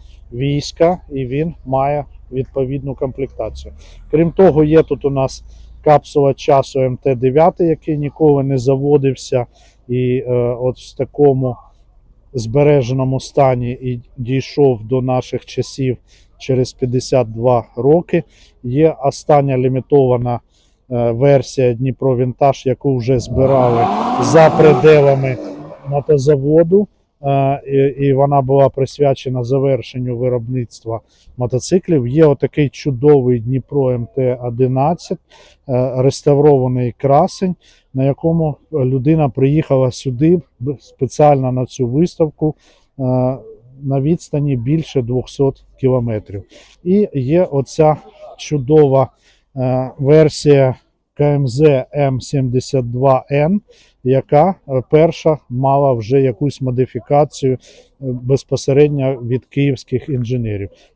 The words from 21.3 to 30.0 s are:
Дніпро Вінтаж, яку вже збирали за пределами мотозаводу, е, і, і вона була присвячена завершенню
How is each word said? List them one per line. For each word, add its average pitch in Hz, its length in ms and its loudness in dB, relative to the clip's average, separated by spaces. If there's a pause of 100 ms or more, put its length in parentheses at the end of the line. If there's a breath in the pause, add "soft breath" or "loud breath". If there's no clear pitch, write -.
Дніпро 127 440 -2
Вінтаж, 127 480 0
яку 131 320 -2
вже 123 220 0
збирали 123 680 0 (340)
за 160 280 6
пределами 139 880 4 (500)
мотозаводу, 151 1000 2 (340)
е, 139 460 0
і, 139 380 0
і 139 80 2
вона 139 280 2
була 135 280 4
присвячена 131 720 -2
завершенню 127 760 -4